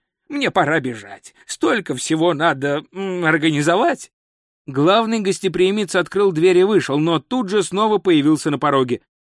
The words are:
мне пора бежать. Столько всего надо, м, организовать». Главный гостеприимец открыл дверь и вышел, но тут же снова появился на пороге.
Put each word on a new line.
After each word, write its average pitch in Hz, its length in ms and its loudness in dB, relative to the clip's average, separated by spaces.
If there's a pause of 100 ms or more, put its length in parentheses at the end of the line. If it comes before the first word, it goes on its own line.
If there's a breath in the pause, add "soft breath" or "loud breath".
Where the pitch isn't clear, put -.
(280)
мне 277 220 -4
пора 160 300 0
бежать. 107 540 -12 (120 soft breath)
Столько 226 480 -4
всего 160 400 0
надо, 143 580 -2
м, 185 320 -6
организовать». 160 880 0 (540)
Главный 208 540 2
гостеприимец 190 760 0
открыл 190 360 0
дверь 175 280 4
и 180 40 6
вышел, 180 360 2
но 160 220 0
тут 247 280 -4
же 202 140 0
снова 208 360 0
появился 156 520 2
на 143 80 -2
пороге. 135 420 0 (340)